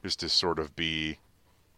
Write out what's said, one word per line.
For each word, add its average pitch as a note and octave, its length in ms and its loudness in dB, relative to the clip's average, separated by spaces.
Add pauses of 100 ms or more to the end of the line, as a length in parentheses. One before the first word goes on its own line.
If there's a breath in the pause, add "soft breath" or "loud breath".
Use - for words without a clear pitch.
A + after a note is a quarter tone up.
just F#2 160 -4
to E2+ 100 -4
sort E2 300 2
of D2 160 -4
be D#2+ 420 -2 (600)